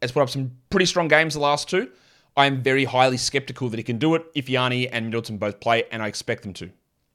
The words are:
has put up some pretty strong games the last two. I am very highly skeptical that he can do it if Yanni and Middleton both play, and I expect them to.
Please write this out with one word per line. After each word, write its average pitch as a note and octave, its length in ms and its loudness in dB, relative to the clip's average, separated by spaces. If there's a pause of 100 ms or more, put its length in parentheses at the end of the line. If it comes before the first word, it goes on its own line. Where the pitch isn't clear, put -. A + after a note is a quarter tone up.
has B2 80 -4
put C#3+ 120 2
up B2+ 80 0
some C3+ 200 -4 (200)
pretty F#3 160 2
strong E3+ 200 0
games D3+ 280 4
the D3 60 -4
last C#3+ 300 0
two. G3+ 180 0 (480)
I C#3 100 6
am C3+ 160 0
very C3 240 2
highly B2+ 320 4
skeptical C3 500 -4
that A2 80 -4
he A#2 80 -6
can A#2+ 140 -2
do D#3+ 160 4
it E3 100 -2 (100)
if C3 140 -6
Yanni B2+ 400 0
and A2+ 160 -4
Middleton A2+ 320 -4
both G#2 240 -4
play, A#2 320 2
and A2+ 100 -6
I G#2+ 60 -4
expect G#2 340 -6
them F#2+ 120 -10
to. F2 160 -12 (440)